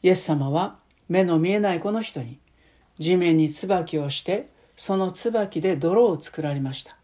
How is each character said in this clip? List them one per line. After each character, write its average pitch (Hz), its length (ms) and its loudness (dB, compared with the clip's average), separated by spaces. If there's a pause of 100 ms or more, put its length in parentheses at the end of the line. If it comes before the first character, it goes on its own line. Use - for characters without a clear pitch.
イ 185 60 6
エ 185 60 6
ス - 80 -2
様 139 260 0
は 170 280 -2 (320)
目 185 140 4
の 165 160 2
見 175 120 2
え 208 80 0
な 202 140 0
い 170 60 -2
こ 202 120 -4
の 226 100 -2
人 160 200 -10
に 120 160 -12 (640)
地 165 180 2
面 170 200 4
に 156 120 4
椿 170 480 -2
を 143 120 -2
し - 140 -8
て、 208 260 -4 (280)
そ 190 200 -2
の 185 140 0
椿 202 500 -4
で 180 160 0
泥 190 320 4
を 156 120 -2
作 - 200 -12
ら 147 120 -2
れ 139 60 -4
ま 135 140 -4
し - 100 -12
た。 - 200 -20